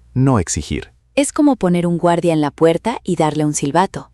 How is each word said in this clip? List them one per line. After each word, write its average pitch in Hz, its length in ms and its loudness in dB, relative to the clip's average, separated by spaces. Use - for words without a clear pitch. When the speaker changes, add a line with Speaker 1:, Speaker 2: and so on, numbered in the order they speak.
Speaker 1:
no 127 240 2
exigir. - 540 -6
Speaker 2:
Es 277 160 0
como 285 240 2
poner 175 300 0
un 175 120 -2
guardia 170 340 0
en 156 80 2
la 143 120 0
puerta 165 500 0
y 180 140 -4
darle 151 280 0
un 151 100 -2
silbato, 160 600 -2